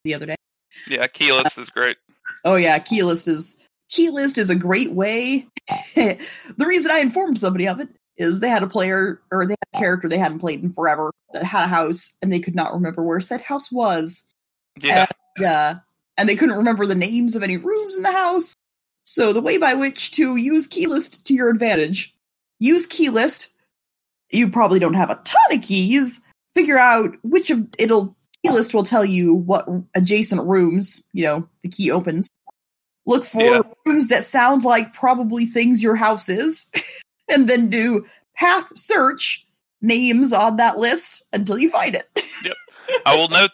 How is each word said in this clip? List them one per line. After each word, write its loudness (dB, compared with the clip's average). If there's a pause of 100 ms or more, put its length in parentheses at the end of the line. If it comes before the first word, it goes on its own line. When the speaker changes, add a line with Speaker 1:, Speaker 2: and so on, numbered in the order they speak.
Speaker 1:
the -4
other -10
day. -10 (500)
Speaker 2:
Yeah, -2
key 0
list 0
Speaker 1:
Uh, -12
Speaker 2:
is -14
great. -2 (480)
Speaker 1:
Oh, 4
yeah, 2
key -2
list -2
is, -4 (320)
key 2
list -2
is 0
a 2
great -2
way. -2 (220)
<laughs> -10
The -2
reason 0
I 2
informed -2
somebody -2
of -4
it -10 (280)
is -2
they 0
had 2
a -2
player, -2 (120)
or 0
they -2 (180)
had -6
a -2
character -2
they -2
hadn't -2
played -6
in -6
forever -2 (220)
that -8
had -2
a -2
house, -2
and -2
they 0
could -8
not -4
remember -4
where -2
said -6
house -8
was. -2 (560)
Speaker 2:
Yeah. 4 (300)
Speaker 1:
And, -2
uh, 0 (440)
and 2
they 0
couldn't 2
remember 2
the 0
names 0
of -4
any -2
rooms -4
in -6
the 0
house. -2 (500)
So 0
the 0
way 0
by 2
which -4
to 0
use 0
key -4
list -4
to 2
your 2
advantage, -2 (440)
use 2
key 0
list. -2 (760)
You 2
probably 4
don't 0
have 2
a -6
ton 4
of -6
keys. 0 (340)
Figure 4
out 4
which 0
of, 0 (120)
it'll, 2 (300)
key 2
list 0
will 2
tell 2
you 2
what 0 (280)
adjacent 0
rooms, 0 (120)
you -2
know, -2 (140)
the -8
key -4
opens. -2 (800)
Look 0
for -4
Speaker 2:
Yeah. 6 (240)
Speaker 1:
rooms 2
that 2
sound 2
like 2
probably 0
things 2
your 2
house 0
is, -4
<laughs> -12
and 4
then 2
do 0 (320)
path 2 (100)
search -2 (340)
names 2
on 2
that 2
list -2 (100)
until -2
you 2
find -2
it. -8
<laughs> -4 (180)
Speaker 2:
Yep. -8 (500)
I 6
will 2
note 4